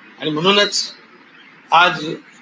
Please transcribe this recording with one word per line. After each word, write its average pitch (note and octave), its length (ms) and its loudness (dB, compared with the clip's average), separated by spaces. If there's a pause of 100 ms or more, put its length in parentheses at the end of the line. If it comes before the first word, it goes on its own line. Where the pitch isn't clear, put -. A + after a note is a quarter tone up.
(220)
आणि D#3 80 -6
म्हणूनच G3 640 0 (800)
आज D#3+ 340 2 (360)